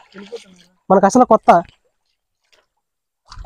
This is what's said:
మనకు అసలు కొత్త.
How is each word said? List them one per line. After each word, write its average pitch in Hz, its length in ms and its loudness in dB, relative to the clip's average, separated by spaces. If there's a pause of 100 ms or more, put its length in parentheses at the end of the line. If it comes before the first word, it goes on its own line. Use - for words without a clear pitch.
(880)
మనకు 190 200 2
అసలు 247 220 -2
కొత్త. 220 180 0 (2000)